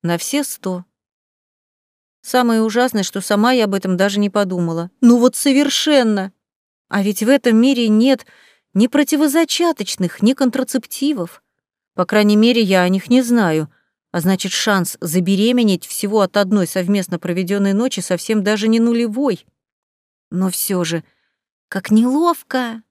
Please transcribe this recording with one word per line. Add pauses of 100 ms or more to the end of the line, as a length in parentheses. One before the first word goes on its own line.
На
все
сто. (1400)
Самое
ужасное,
что
сама
я
об
этом
даже
не
подумала. (120)
Ну
вот
совершенно! (560)
А
ведь
в
этом
мире
нет (480)
ни
противозачаточных,
ни
контрацептивов. (500)
По
крайней
мере,
я
о
них
не
знаю. (440)
А
значит,
шанс
забеременеть
всего
от
одной
совместно
проведённой
ночи
совсем
даже
не
нулевой. (840)
Но
всё
же, (640)
как
неловко.